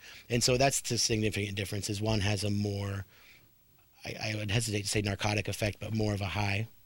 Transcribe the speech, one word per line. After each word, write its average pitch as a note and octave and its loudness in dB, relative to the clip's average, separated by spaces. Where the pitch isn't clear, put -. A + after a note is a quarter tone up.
And A#2 2
so B2+ 4
that's C3+ 4
the - -2
significant G#2 0
difference, G2+ -4
is G2 -2
one G#2+ 2
has G2+ 0
a G#2 0
more, G2+ -2
I, - -6
I A2 -4
would G#2+ -4
hesitate G#2+ 2
to G2+ -4
say G#2+ 2
narcotic G#2 0
effect, G#2 -2
but G2+ -4
more G#2+ 2
of G2+ -2
a G2 -2
high, G2+ -2